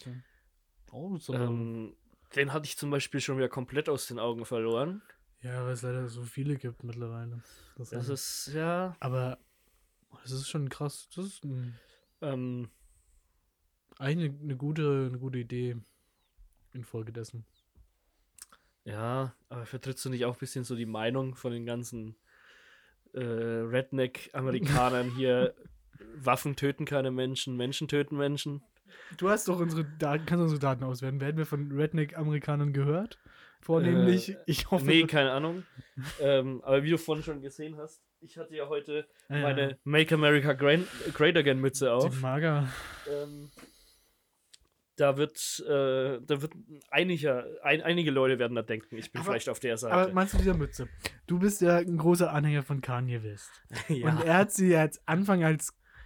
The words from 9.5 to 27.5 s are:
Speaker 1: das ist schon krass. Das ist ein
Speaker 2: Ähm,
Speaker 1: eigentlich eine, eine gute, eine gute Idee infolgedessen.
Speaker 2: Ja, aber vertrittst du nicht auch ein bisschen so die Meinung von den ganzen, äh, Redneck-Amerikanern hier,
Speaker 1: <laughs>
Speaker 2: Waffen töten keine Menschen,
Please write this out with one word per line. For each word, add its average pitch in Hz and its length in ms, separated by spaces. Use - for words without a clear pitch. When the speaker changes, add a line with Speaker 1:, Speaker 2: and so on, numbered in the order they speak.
Speaker 1:
das 123 80
ist 131 180
schon 139 200
krass. - 460
Das 180 100
ist - 200
ein 123 320
Speaker 2:
Ähm, 127 480
Speaker 1:
eigentlich 147 340
eine, 143 100
eine 143 160
gute, 143 520
eine 127 100
gute 131 200
Idee 123 380
infolgedessen. 113 720
Speaker 2:
Ja, 120 500
aber 120 160
vertrittst 131 400
du 131 40
nicht 123 160
auch 123 100
ein - 40
bisschen 131 260
so 123 100
die 117 100
Meinung 123 500
von 123 180
den 117 120
ganzen, 117 500
äh, 127 80
Redneck-Amerikanern 127 1900
hier, 127 380
Speaker 1:
<laughs> - 260
Speaker 2:
Waffen 135 420
töten 143 280
keine 135 260
Menschen, 127 440